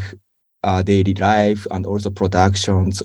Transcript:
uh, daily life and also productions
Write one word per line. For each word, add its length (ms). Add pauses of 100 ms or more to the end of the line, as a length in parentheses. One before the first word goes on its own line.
(640)
uh, 180
daily 320
life 580
and 140
also 240
productions 960